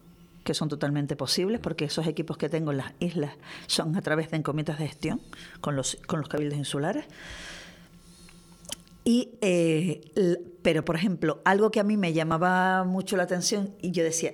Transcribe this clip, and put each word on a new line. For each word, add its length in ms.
que 100
son 160
totalmente 460
posibles, 440
porque 260
esos 220
equipos 300
que 120
tengo 220
en 60
las 220
islas 360
son 280
a 60
través 300
de 60
encomiendas 420
de 80
gestión 340
con 160
los, 220
con 120
los 100
cabildos 280
insulares. 480
Y, 260
eh, 600
l-, 240
pero, 240
por 100
ejemplo, 480
algo 280
que 80
a 40
mí 140
me 160
llamaba 680
mucho 340
la 60
atención, 580
y 100
yo 120
decía, 300